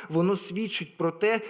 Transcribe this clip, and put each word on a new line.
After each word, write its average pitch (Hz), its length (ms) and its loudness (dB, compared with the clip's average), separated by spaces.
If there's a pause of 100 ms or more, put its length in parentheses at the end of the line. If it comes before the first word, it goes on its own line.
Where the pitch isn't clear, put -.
воно 170 280 4
свідчить 185 600 -6
про 165 140 0
те, 214 400 2